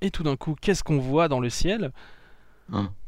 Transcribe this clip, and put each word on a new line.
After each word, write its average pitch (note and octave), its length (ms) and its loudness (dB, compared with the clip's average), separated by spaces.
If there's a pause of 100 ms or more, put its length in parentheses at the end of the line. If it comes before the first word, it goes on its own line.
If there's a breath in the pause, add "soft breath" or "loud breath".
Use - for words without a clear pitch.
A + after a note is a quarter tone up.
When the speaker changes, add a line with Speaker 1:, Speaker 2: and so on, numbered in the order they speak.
Speaker 1:
Et F#3+ 100 0
tout - 120 -4
d'un D3 140 0
coup, D#3 240 -4
qu'est-ce F#3+ 240 2
qu'on D3+ 140 2
voit C#3 300 2
dans C3+ 120 0
le B2 100 0
ciel ? F3 420 0 (800 soft breath)
Speaker 2:
Hein, G2 200 -2 (160)